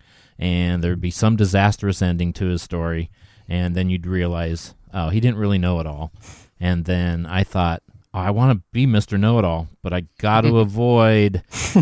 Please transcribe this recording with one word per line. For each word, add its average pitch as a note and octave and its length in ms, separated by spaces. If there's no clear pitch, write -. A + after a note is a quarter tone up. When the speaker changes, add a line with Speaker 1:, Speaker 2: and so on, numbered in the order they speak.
Speaker 1:
and F2 440
there'd F2 180
be F2 100
some A2 260
disastrous G2+ 640
ending F2 320
to F#2+ 140
his F2+ 160
story, E2 480
and F2 300
then F#2 140
you'd F2 160
realize, F2 680
oh, E2 160
he G#2 100
didn't A#2 180
really G2+ 200
know F2+ 200
it D#2+ 80
all. D2+ 240
And F2 280
then F2 400
I F#2 180
thought, F2 380
"Oh, F#2+ 40
I F#2 120
wanna A#2 320
be B2 140
Mister G#2+ 320
Know-It-All, G2 500
but F2 100
I F2+ 120
got G#2+ 240
to A2+ 160
Speaker 2:
<laughs> A2 80
Speaker 1:
avoid A2 760